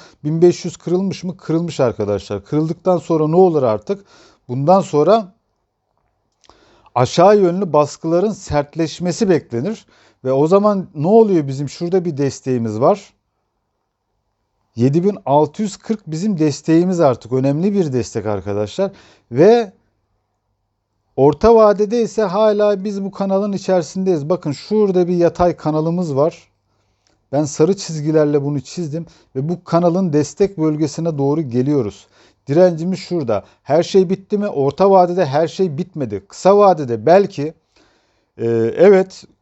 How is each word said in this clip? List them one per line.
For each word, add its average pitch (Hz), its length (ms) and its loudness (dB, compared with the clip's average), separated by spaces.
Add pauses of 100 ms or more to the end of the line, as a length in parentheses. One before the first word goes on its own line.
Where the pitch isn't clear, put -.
(240)
bin 160 180 0
beş 175 220 2
yüz 175 120 -10
kırılmış 180 480 -4
mı? 180 120 -10
Kırılmış 165 440 -4
arkadaşlar. 104 640 -2
Kırıldıktan 160 540 -2
sonra 156 300 -2
ne 160 80 0
olur 175 260 4
artık? 123 420 -4 (440)
Bundan 143 320 2
sonra 185 540 0 (1600)
aşağı 170 440 4
yönlü 180 340 0
baskıların 165 600 0
sertleşmesi 160 960 -4
beklenir. 156 580 -2 (380)
Ve 131 80 -2
o 139 140 2
zaman 196 480 0
ne 151 120 -6
oluyor 196 420 2
bizim? 135 200 -6
Şurada 175 360 -4
bir 165 120 -6
desteğimiz 123 640 -4
var. 185 320 0 (1600)
Yedi 139 280 0
bin 202 220 0
altı 147 360 0
yüz 202 140 -6
kırk 220 300 -8
bizim 165 320 -4
desteğimiz 165 600 0
artık. 123 320 0
Önemli 143 420 0
bir 170 180 -2
destek 113 340 -4
arkadaşlar. 104 680 -4 (400)
Ve 202 400 4 (1400)
orta 147 380 4
vadede 214 480 4
ise 220 200 -2
hala 208 640 0
biz 196 200 -6
bu 196 60 -8
kanalın 196 420 -2
içerisindeyiz. 185 760 -2
Bakın 170 240 -2
şurada 190 560 0
bir 180 80 0
yatay 170 400 0
kanalımız 160 600 -4
var. 151 320 -2 (840)
Ben 147 120 0
sarı 160 320 0
çizgilerle 151 680 -2
bunu 143 180 -4
çizdim. 160 460 -10 (300)
Ve 139 120 -6
bu 175 160 -8
kanalın 175 480 0
destek 156 460 -2
bölgesine 156 600 -4
doğru 143 240 0
geliyoruz. 127 640 -2 (400)
Direncimiz 175 520 0
şurada. 117 460 -4 (180)
Her 156 200 0
şey 190 280 2
bitti 190 280 -4
mi? 208 100 -4
Orta 143 420 0
vadede 180 360 4
her 147 220 0
şey 151 300 -4
bitmedi. 131 500 -8
Kısa 202 300 2
vadede 147 480 2
belki, 165 480 2 (840)
e, 117 80 -4 (300)
evet 190 480 4 (180)